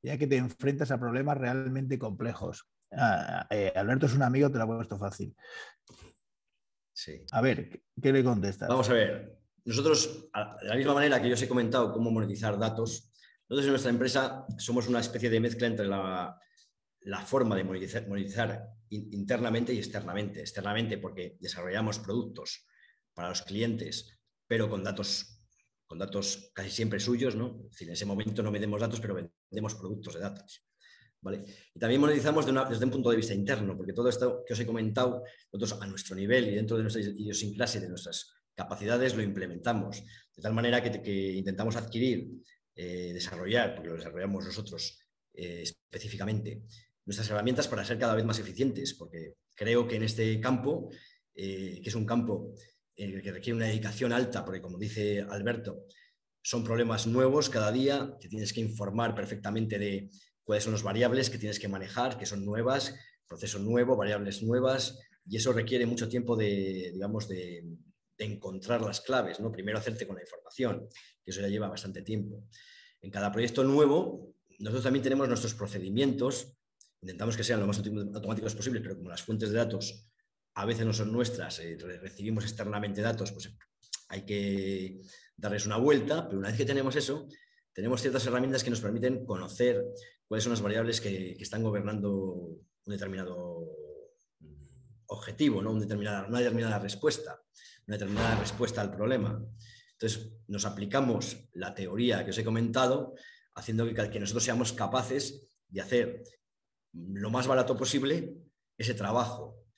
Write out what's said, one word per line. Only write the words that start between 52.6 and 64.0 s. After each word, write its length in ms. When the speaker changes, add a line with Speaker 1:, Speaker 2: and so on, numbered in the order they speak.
Speaker 2:
en 200
el 80
que 100
requiere 240
una 100
dedicación 460
alta, 320
porque 160
como 180
dice 440
Alberto, 600
son 220
problemas 420
nuevos 420
cada 240
día, 480
te 80
tienes 240
que 80
informar 540
perfectamente 640
de 320
cuáles 220
son 80
las 100
variables 480
que 80
tienes 200
que 100
manejar, 500
que 80
son 180
nuevas, 500
proceso 320
nuevo, 380
variables 460